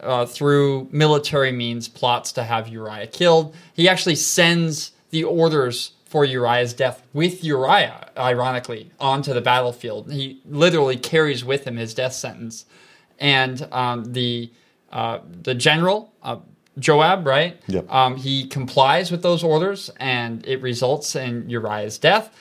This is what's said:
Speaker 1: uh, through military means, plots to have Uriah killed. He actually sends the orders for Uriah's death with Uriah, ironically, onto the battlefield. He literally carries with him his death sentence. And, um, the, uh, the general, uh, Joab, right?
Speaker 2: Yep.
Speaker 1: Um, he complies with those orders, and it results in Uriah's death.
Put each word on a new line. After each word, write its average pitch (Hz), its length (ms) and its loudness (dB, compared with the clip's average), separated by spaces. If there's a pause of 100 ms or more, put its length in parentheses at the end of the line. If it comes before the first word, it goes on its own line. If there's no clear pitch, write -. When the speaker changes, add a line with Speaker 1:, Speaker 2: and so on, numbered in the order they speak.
Speaker 1:
uh, 123 240 0
through 139 640 0
military 147 600 2
means, 117 360 -6
plots - 460 -2
to 123 100 -4
have 113 240 -4
Uriah 110 400 -12
killed. 165 480 2 (180)
He 170 140 4
actually 180 280 2
sends 170 760 0 (200)
the 160 120 -2
orders 151 680 0 (140)
for 147 200 2
Uriah's 123 480 0
death 127 280 -2 (120)
with 175 300 -2
Uriah, 143 760 2
ironically, 123 840 -2
onto 139 340 0
the 123 80 0
battlefield. 123 680 -2
He 135 340 -8
literally 147 520 2
carries 143 480 0
with 139 200 -4
him 120 120 -8
his 117 160 -6
death 127 200 -4
sentence. 113 520 -14 (540)
And, 131 520 2
um, 120 420 -4
the, 120 360 -4 (420)
uh, 117 280 -6 (240)
the 131 100 -4
general, 165 580 2 (120)
uh, 120 140 -8 (400)
Joab, 156 480 4
right? 151 420 0
Speaker 2:
Yep. 92 220 -4
Speaker 1:
Um, 131 280 2
he 135 300 -4
complies 139 640 2
with 170 140 -4
those 175 200 0
orders, 175 460 0 (100)
and 120 460 -4
it 131 160 -4
results 127 540 -2
in 120 340 -6
Uriah's 107 480 -6
death. 196 440 2